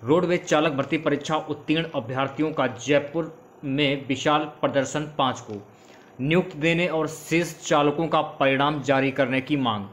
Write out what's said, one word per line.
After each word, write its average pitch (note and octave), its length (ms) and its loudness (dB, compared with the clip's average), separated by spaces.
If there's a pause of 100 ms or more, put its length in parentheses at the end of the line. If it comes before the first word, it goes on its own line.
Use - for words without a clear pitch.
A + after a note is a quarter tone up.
रोडवेज E3+ 440 2
चालक D#3 280 2
भर्ती C#3 260 -2
परीक्षा D3+ 380 -2 (120)
उत्तीर्ण D#3 360 -2 (100)
अभ्यर्थियों C3+ 560 -2
का C#3 160 0 (120)
जयपुर D3 520 0 (340)
में C#3 420 0
विशाल D3+ 380 2 (160)
प्रदर्शन D3 560 0
पाँच B2+ 240 0
को, G#2 200 -10 (600)
नियुक्त E3 360 2
देने E3+ 320 2
और D#3+ 200 0
शेष D#3+ 500 -2
चालकों D3 480 2
का D#3 140 2 (180)
परिणाम C#3 440 2
जारी C3+ 280 2
करने C3 300 0
की D3 180 -2
मांग। G#2+ 340 0